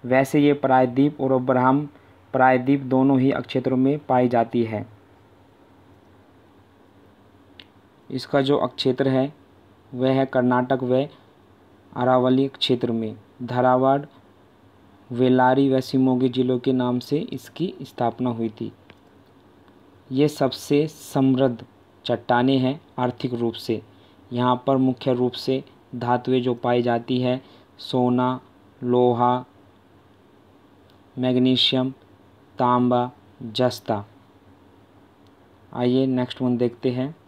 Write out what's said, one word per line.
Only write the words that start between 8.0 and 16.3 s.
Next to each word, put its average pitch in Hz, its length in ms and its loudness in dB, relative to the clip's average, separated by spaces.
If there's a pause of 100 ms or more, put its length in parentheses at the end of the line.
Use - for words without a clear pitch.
इसका 131 320 -2
जो 139 160 2
अक्षेत्र 131 500 -2
है 131 260 0 (580)
वह 131 220 0
है 131 120 2
कर्नाटक 127 580 0
व 131 240 0 (880)
अरावली 127 540 2
क्षेत्र 123 440 -2
में। 110 240 -6 (280)
धारवाड़, 127 580 2 (1080)
वेलारी 127 600 2
व 131 100 2
शिमोगे 131 500 0
जिलों 127 300 0